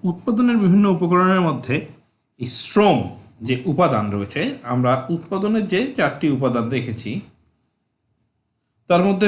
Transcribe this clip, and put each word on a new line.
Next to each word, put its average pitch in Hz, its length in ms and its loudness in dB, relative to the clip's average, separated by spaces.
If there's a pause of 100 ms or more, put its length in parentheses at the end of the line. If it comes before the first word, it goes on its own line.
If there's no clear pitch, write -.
উৎপাদনের 240 540 0
বিভিন্ন 196 220 6 (100)
উপকরণের 185 520 2
মধ্যে 131 280 -4 (640)
এই 120 80 -6 (160)
শ্রম 202 340 4 (500)
যে 127 80 0 (160)
উপাদান 135 340 2 (100)
রয়েছে, 101 260 -6 (220)
আমরা 123 280 0 (240)
উৎপাদনের 196 580 -2
যে 185 60 0 (180)
চারটি 151 300 0 (100)
উপাদান 120 280 0 (100)
দেখেছি, 117 360 -6 (1800)
তার 175 180 4
মধ্যে 196 200 2